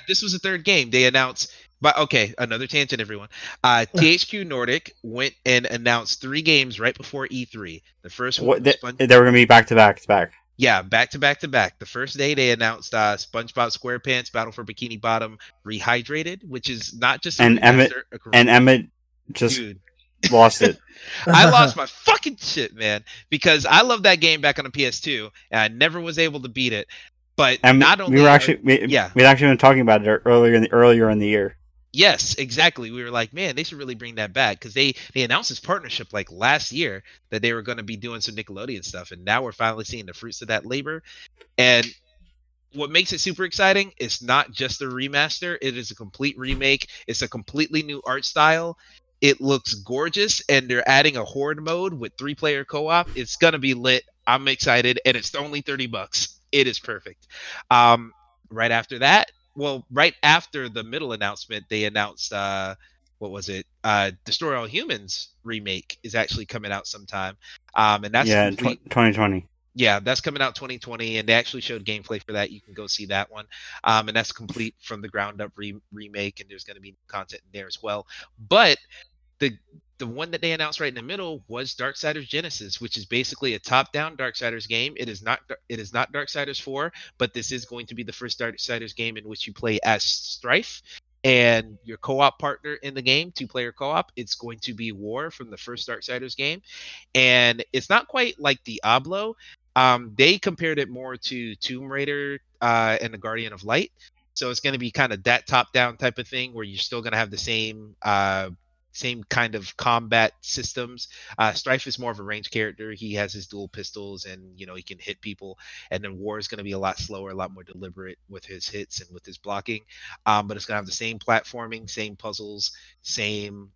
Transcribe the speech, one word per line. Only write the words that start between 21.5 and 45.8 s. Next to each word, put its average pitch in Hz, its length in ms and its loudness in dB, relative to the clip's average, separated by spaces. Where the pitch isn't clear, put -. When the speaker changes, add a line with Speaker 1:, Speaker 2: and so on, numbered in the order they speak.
Speaker 2:
<laughs> - 0 -
Speaker 1:
my 139 80 -4
fucking 370 560 0
shit, - 340 -4
man, 107 300 -2
because 151 360 2
I 180 180 8
love 240 200 0
that 185 160 6
game 156 220 2
back 147 180 0
on 139 60 -4
the 131 60 -12
P 139 140 -2
S 123 140 -4
two, 113 300 -6
and 113 120 2
I 107 80 4
never 156 320 0
was 165 180 -6
able 147 220 0
to 127 80 -10
beat 120 240 -4
it. 104 140 -6
But 131 260 4
Speaker 3:
And 131 160 8
Speaker 1:
not 170 200 6
Speaker 3:
we 196 40 -4
Speaker 1:
only 139 200 6
Speaker 3:
were 147 40 12
Speaker 1:
are 143 40 12
Speaker 3:
actually, 143 300 6
we, 131 260 6
Speaker 1:
Yeah. 117 280 2
Speaker 3:
we'd 127 80 8
actually 135 280 10
been 127 80 6
talking 135 200 8
about 107 260 6
it 107 200 4
earlier 120 300 8
in 110 80 6
the, - 100 0
earlier 117 360 8
in 104 100 2
the 104 80 0
year. 101 280 0
Speaker 1:
Yes, 160 460 4
exactly. 131 540 -2
We 123 120 -10
were 120 60 -12
like, 117 240 -2
"Man, 165 220 -6
they 151 80 -6
should 151 160 -14
really 127 160 -10
bring 117 200 -16
that 107 160 -6
back," 110 300 0
'cause 107 140 -14
they, 135 180 0
they 131 80 0
announced 139 260 0
this 127 100 -8
partnership, 160 540 -6
like, 101 180 -6
last 120 400 0
year 120 300 -6
that 110 100 -6
they 117 100 0
were 113 120 -6
gonna 117 180 -8
be 110 160 -12
doing 113 240 -12
some 107 140 -6
Nickelodeon 107 500 -12
stuff, 90 260 -14
and 87 140 -18
now 113 160 0
we're 120 120 -8
finally 113 320 -4
seeing 113 200 -12
the 87 80 -16
fruits - 300 -16
of 110 60 -10
that 110 180 -4
labor. 143 340 -8
And 123 300 6
what 143 180 -8
makes 180 220 0
it 165 60 -6
super 185 260 -4
exciting, 196 520 0
it's - 240 -6
not 127 300 0
just 131 300 -6
a 139 40 -8
remaster, 143 760 -4
it 131 140 -6
is 120 140 -12